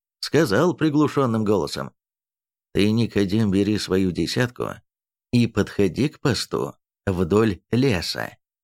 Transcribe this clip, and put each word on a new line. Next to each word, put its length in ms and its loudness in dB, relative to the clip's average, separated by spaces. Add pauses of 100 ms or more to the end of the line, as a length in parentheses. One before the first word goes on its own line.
(200)
сказал 540 2
приглушённым 720 0
голосом: 480 -2 (840)
"Ты, 180 2
Никодим, 600 0
бери 260 2
свою 340 0
десятку 600 -4 (600)
и 160 4
подходи 640 0
к 100 -20
посту 560 -4 (300)
вдоль 560 2 (100)
леса. 640 -2 (260)